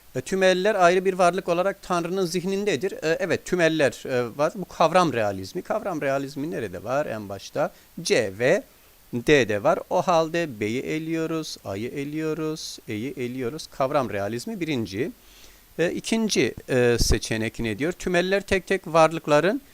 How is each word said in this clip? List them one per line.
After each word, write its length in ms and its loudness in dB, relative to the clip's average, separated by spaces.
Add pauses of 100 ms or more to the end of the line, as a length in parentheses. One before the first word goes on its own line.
(160)
E, 40 -4
tümeller 540 2
ayrı 300 6
bir 100 2
varlık 340 2
olarak 340 0
Tanrı'nın 440 -2
zihnindedir. 680 -2
E, 280 0
evet, 240 0
tümeller, 640 2
e, 320 -2
var. 180 0
Bu 80 -6
kavram 480 4
realizmi. 500 -2
Kavram 400 -4
realizmi 480 -4
nerede 340 -8
var? 220 -2
En 220 -8
başta 440 -6 (300)
C 360 0
ve 240 4 (520)
D'de 480 4
var. 160 4 (120)
O 120 2
halde 580 0
B'yi 220 -2
eliyoruz, 840 -4
A'yı 260 -6
eliyoruz, 880 -6 (100)
E'yi 280 -6
eliyoruz. 500 -6
Kavram 440 0
realizmi 500 -4
birinci. 520 -4 (680)
E, 120 2
ikinci, 640 0 (140)
e, 320 4
seçenek 580 -2
ne 200 -4
diyor? 140 -2
Tümeller 480 0
tek 260 -2
tek 200 -2
varlıkların 760 4 (120)